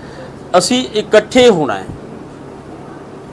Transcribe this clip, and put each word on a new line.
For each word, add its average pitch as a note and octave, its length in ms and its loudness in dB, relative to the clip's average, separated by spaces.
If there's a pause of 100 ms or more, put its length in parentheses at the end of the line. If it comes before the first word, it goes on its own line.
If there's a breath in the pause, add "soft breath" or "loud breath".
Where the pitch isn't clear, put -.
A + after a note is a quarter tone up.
(580 loud breath)
ਅਸੀਂ B3 280 0 (100)
ਇਕੱਠੇ G#3+ 540 4
ਹੋਣਾ C#3+ 280 2
ਹੈ। F#2 80 -10 (1500)